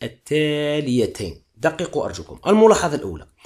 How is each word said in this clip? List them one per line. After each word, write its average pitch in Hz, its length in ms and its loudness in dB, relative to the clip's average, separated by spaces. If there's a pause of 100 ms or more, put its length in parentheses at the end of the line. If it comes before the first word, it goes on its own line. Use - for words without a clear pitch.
التاليتين. 147 1400 -2 (140)
دققوا 160 480 -2
أرجوكم. 87 420 -12
الملاحظة 208 480 4
الأولى، 143 300 -8 (200)